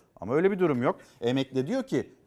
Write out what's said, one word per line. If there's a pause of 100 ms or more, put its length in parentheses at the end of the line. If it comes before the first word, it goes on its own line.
(200)
Ama
öyle
bir
durum
yok. (200)
Emekli
diyor
ki, (120)